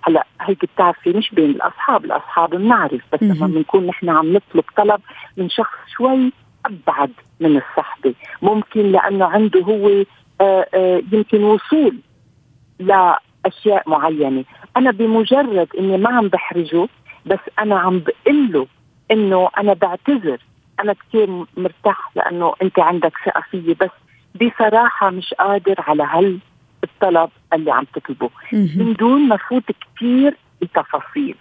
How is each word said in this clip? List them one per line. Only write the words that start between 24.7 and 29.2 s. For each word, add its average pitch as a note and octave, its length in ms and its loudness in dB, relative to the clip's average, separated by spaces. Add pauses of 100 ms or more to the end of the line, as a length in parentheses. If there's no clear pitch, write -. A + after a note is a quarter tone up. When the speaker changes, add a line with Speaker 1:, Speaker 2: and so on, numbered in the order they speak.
Speaker 1:
مش F3+ 240 -10
قادر G3 440 0
على D3+ 260 -2
هال F3+ 360 0 (440)
الطلب E3+ 460 0 (240)
اللي D#3 180 -2
عم C3+ 140 0 (100)
تطلبه، - 340 -8 (240)
Speaker 2:
مهم. G#3 220 0
Speaker 1:
من A3+ 180 0
دون A#3+ 280 2